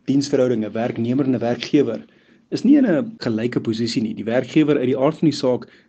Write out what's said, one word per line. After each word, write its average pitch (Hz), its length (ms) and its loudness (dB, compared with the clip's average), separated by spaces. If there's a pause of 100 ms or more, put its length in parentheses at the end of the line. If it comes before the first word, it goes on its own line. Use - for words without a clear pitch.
diensverhouding, 127 560 2
'n 98 80 -8
werknemer 120 520 -2
en 131 100 0
'n 110 40 -2
werkgewer, 120 640 0 (440)
is - 140 -4
nie 285 140 6
in 262 80 4
'n 135 340 0
gelyke 120 400 -2
posisie 117 420 -2
nie. 107 120 -4
Die 101 120 -10
werkgewer 131 520 2
uit 127 120 -2
die 127 80 0
aard 147 200 0
van 165 120 2
die - 80 0
saak 127 320 -2 (200)